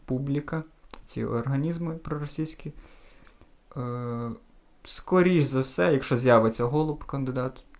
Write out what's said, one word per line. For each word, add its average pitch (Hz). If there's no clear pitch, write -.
публіка, 143
ці 113
організми 143
проросійські. 151
Е, 120
скоріш 180
за 131
все, 165
якщо 131
з'явиться 117
голуб 151
кандидат, 131